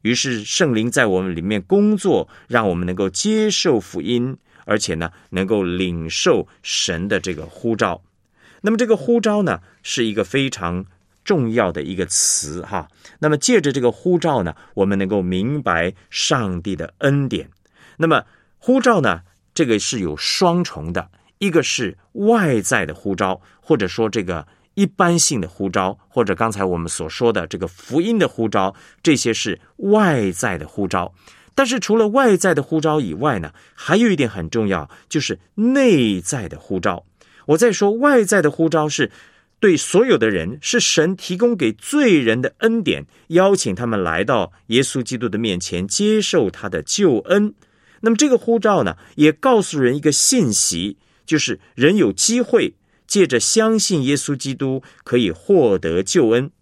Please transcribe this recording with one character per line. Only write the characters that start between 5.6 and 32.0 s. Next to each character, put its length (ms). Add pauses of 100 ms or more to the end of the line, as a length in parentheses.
领 460
受 360 (160)
神 460
的 140
这 120
个 120
呼 280
召。 280 (600)
那 80
么 60
这 100
个 120
呼 240
召 220
呢， 180 (200)
是 240
一 80
个 100
非 260
常 360 (380)
重 280
要 200
的 100
一 140
个 100
词 560
哈。 260 (300)
那 120
么 80
借 220
着 120
这 100
个 100
呼 280
召 240
呢， 100 (220)
我 100
们 120
能 100
够 160
明 380
白 320 (180)
上 500
帝 140
的 240
恩 280
典。 220 (480)
那 80
么 200 (340)
呼 200
召 220
呢， 200 (340)
这 100
个 140
是 220
有 140
双 480
重 300
的， 160 (300)
一 100
个 140
是 340 (160)
外 480
在 240
的 80
呼 220
召， 260 (180)
或 160
者 120
说 220
这 140
个 240 (260)
一 120
般 320
性 220
的 80
呼 220
召， 280 (100)
或 160
者 100
刚 180
才 120
我 140
们 120
所 180
说 240
的 140
这 120
个 100
福 340
音 160
的 100
呼 220
召， 260 (280)
这 120
些 160
是 300 (160)
外 540
在 260
的 100
呼 200
召。 260 (400)
但 120
是 140
除 160
了 120